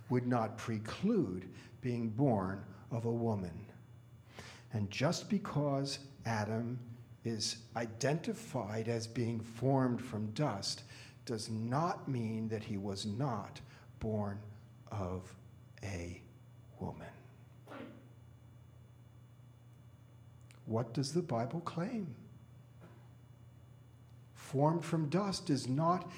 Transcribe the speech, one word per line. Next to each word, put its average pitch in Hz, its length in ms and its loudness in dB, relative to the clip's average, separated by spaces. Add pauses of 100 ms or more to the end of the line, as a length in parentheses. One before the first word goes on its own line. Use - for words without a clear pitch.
would 123 180 4
not 113 280 4
preclude 110 920 0 (320)
being 120 280 0
born 104 540 4 (280)
of 117 140 -2
a 117 60 2
woman. 101 540 0 (1040)
And 104 200 0
just - 400 2
because 143 680 2 (300)
Adam 113 520 0 (460)
is 113 320 -2 (180)
identified 113 1120 0
as 113 200 2
being 113 320 0
formed 127 600 4
from 107 280 -2
dust 107 560 0 (420)
does 110 240 -4
not 120 580 2
mean 113 420 0
that 110 140 -2
he 104 140 -2
was 98 280 -2
not 107 540 -2 (400)
born 104 380 0 (540)
of 90 320 -2 (600)
a 90 380 -6 (580)
woman. - 280 -6 (3500)
What 113 260 0
does 135 180 2
the 170 120 2
Bible 127 380 0
claim? 185 520 -4 (2250)
Formed 156 500 4
from 160 240 2
dust 185 400 2
is 120 180 4
not 165 500 4